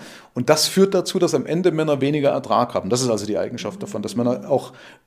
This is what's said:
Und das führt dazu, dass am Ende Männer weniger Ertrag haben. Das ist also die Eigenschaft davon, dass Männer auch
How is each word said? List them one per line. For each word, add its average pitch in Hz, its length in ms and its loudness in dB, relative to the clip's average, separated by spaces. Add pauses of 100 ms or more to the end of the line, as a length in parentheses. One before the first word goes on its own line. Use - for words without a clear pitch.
(340)
Und 123 160 0
das - 180 4
führt 196 280 4
dazu, 185 240 0
dass 156 160 2
am 127 100 -2
Ende 170 260 2
Männer 151 300 0
weniger 139 300 2
Ertrag 120 420 0
haben. 95 160 -4
Das 123 120 2
ist 127 80 0
also 104 180 0
die 104 100 -2
Eigenschaft 107 460 -6
davon, 110 180 -8
dass 107 140 -8
Männer 120 340 -2
auch - 240 -2 (340)